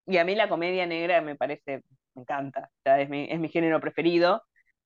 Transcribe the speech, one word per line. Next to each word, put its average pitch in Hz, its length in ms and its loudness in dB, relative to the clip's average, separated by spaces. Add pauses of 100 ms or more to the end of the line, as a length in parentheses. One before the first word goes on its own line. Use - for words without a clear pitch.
y 185 120 0
a 170 60 4
mí 190 120 0
la 214 120 2
comedia 175 380 -2
negra 170 340 0
me 147 160 -8
parece, 139 460 -6 (320)
me 127 80 -18
encanta, 139 480 -8
o - 140 -20
sea, 139 160 6
es 143 100 -2
mi, 143 200 -4
es 165 100 -2
mi 160 80 -4
género 160 320 2
preferido. 170 600 2 (440)